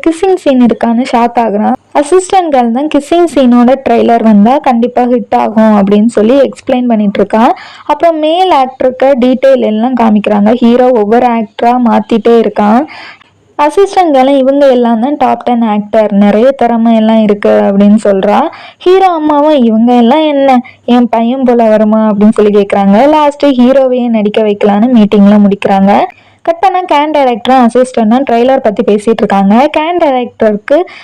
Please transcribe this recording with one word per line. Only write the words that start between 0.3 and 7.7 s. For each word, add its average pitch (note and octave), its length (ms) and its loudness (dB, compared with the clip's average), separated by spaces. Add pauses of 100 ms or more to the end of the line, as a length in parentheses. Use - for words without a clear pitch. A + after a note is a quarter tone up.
சீன் C4 300 0
இருக்கான்னு A#3 460 -2
ஷாக் A#3 280 -2
ஆகுறான். G#3+ 340 -2 (200)
அசிஸ்டன்ட் F4+ 580 0
கேர்ள் B3 200 0
தான், C4+ 240 -4
"கிஸ்ஸிங் E4 400 0
சீனோட A#3+ 400 2 (140)
ட்ரெய்லர் A#3 340 0
வந்தா A3 340 2
கண்டிப்பா B3 440 -2
ஹிட் B3 340 -2
ஆகும்" A3 460 0
அப்படின்னு G#3 240 0
சொல்லி A#3 340 0
எக்ஸ்பிளைன் B3 480 -2
பண்ணிட்டு G#3+ 320 -2
இருக்கா. A3+ 340 0 (320)